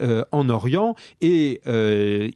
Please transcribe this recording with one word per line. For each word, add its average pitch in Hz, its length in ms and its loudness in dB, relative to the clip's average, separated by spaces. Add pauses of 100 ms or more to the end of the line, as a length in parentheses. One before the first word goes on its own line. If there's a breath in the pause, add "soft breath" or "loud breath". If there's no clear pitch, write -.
euh, 117 320 -2
en 143 160 0
Orient 135 460 0 (260 loud breath)
et, 156 440 2
euh, 104 720 0